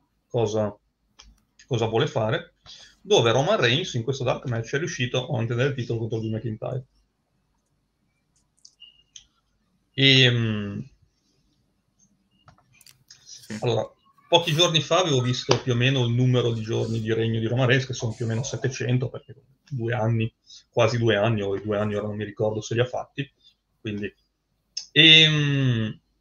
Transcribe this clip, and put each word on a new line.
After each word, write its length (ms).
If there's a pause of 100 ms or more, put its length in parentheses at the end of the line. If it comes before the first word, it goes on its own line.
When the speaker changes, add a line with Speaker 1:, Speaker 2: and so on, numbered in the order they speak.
(280)
Speaker 1:
cosa, 500 (920)
cosa 200
vuole 200
fare, 480 (460)
dove 320
Roman 280
Reigns 340
in 80
questo 220
dark 220
match 280
è 40
riuscito 500
a 80
mantenere 340
il 40
titolo 260
contro 200
Drew 120
McIntyre. 520 (3250)
Ehm, 760 (2500)
Speaker 2:
Sì. 360
Speaker 1:
allora, 280 (400)
pochi 240
giorni 280
fa 200
avevo 200
visto 400
più 120
o 40
meno 300
il 60
numero 400
di 100
giorni 380
di 120
regno 280
di 60
Roman 200
Reigns, 200
che 80
sono 200
più 100
o 40
meno 140
settecento, 680
perché 260 (340)
due 260
anni, 380 (380)
quasi 280
due 180
anni, 260
o 140
i 60
due 160
anni 160
ora 120
non 100
mi 80
ricordo 360
se 140
li 60
ha 60
fatti, 420 (520)
quindi, 320 (800)
ehm, 1040 (220)